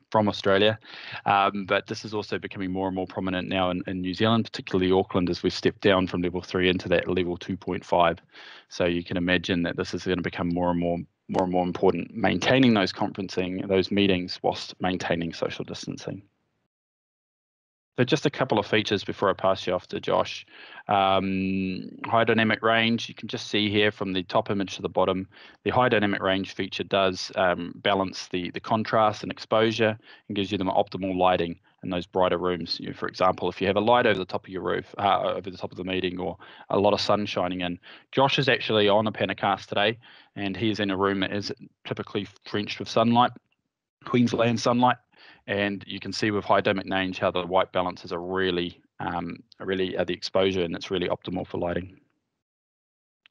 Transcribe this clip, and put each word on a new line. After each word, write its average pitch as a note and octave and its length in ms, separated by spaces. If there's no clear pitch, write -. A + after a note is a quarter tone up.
from G#2+ 160
Australia. G2+ 500
Um, G2+ 400
but G2 220
this - 160
is A2 100
also G#2 240
becoming F#2 320
more F#2+ 160
and F#2 80
more F#2 140
prominent F#2 400
now F#2 220
in, F2+ 180
in F#2+ 120
New F2+ 140
Zealand, A2+ 300
particularly F#2 480
Auckland, F#2+ 360
as F2 140
we've F#2+ 100
stepped - 280
down F#2 260
from F2 160
level F2+ 180
three F#2 280
into F#2 220
that F2 180
level F2+ 280
two F#2+ 200
point F#2 280
five. E2+ 340
So - 160
you F2 180
can - 140
imagine F2 480
that F2+ 120
this F#2 160
is F2 120
gonna F#2 180
become F2 280
more F2 200
and F2 80
more, F2 200
more G2+ 140
and F2+ 80
more F2+ 120
important, F2+ 500
maintaining A#2 600
those F#2+ 180
conferencing, F#2+ 720
those F#2+ 240
meetings, F#2+ 520
whilst - 360
maintaining F2 540
social - 320
distancing. - 580
So B2+ 60
just D3 220
a D3 40
couple B2+ 280
of G2 80
features G#2+ 380
before G2+ 260
I - 20
pass F#2+ 340
you F2+ 60
off F2+ 160
to - 120
Josh. F#2 460
Um, F#2+ 1040
high A2+ 180
dynamic A2 380
range, A2+ 460
you - 60
can - 120
just - 220
see G#2 220
here G#2 200
from G2 220
the F#2 100
top - 280
image G2 260
to - 60
the F#2+ 60
bottom, F#2 380
the G2+ 60
high B2 180
dynamic G#2 340
range F#2+ 320
feature F#2+ 300
does, F#2 500
um, F2 420
balance F#2+ 520
the, F2+ 220
the - 100
contrast A2 640
and F#2+ 100
exposure A2 640
and G#2 80
gives G2 160
you G2+ 60
the F#2+ 60
optimal F#2 540
lighting F2+ 400
in G2+ 80
those F2+ 160
brighter F2+ 320
rooms. F2 400
You - 100
know, F#2+ 40
for F#2+ 160
example, F#2 400
if - 120
you F#2+ 60
have G2 100
a G2+ 40
light A#2+ 260
over G2+ 120
the F#2 60
top G2 200
of - 60
your F#2 120
roof, F#2 360
uh, F#2+ 220
over F#2 160
the F2+ 60
top - 160
of - 40
the F#2 80
meeting, F#2 360
or F2 160
a - 80
lot G2+ 140
of G2 80
sun G#2 260
shining F2+ 360
in. F2 180
Josh C#3 260
is C3+ 100
actually G#2+ 400
on G#2+ 200
a G#2+ 40
Penacast G2 540
today, G#2+ 320
and G2 200
he's G#2 220
in G#2 120
a F#2+ 60
room G2 240
that F#2 120
is G#2 200
typically G#2 420
drenched - 360
with G2 80
sunlight, A#2+ 420
Queensland A#2 540
sunlight, B2 380
and G2+ 400
you F#2+ 140
can G2 120
see A2 200
with G2+ 120
high G2+ 160
dynamic F#2+ 320
range F#2 280
how F#2+ 100
the F2+ 160
white F2+ 240
balances F2+ 420
are E2+ 80
really, F2+ 640
um, F2 380
really, F#2+ 360
uh, F2+ 60
the F2 100
exposure, F#2+ 520
and E2+ 100
it's - 160
really F#2 180
optimal F#2 380
for - 120
lighting. F2+ 380